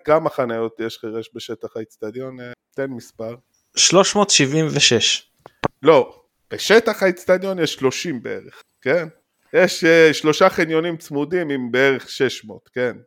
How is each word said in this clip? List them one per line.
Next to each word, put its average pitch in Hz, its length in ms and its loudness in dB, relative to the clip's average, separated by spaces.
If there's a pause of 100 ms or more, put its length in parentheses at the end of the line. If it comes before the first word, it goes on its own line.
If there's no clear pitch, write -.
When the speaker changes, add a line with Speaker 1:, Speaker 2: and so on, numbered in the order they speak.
Speaker 1:
כמה 156 260 2
חניות 113 500 -4
יש 113 180 -6
חירש 110 360 -10
בשטח 113 440 -12
האצטדיון? 123 640 -12
אה, 123 120 -16 (240)
תן 135 160 -6
מספר. 113 440 -12 (400)
Speaker 2:
שלוש - 400 2
מאות 202 140 2
שבעים 151 400 0
ושש. - 600 0 (520)
Speaker 1:
לא, 143 380 4 (320)
בשטח 214 500 2
האצטדיון 185 560 -2
יש 156 140 -2
שלושים 131 500 -4
בערך, 104 380 -12 (200)
כן? 160 260 -2 (460)
יש, 180 300 2
אה, 165 300 6
שלושה 156 360 2
חניונים 165 480 -2
צמודים 156 520 -6
עם 127 220 -4
בערך 131 380 0
שש - 360 -4
מאות, 98 280 -18
כן? 123 340 -4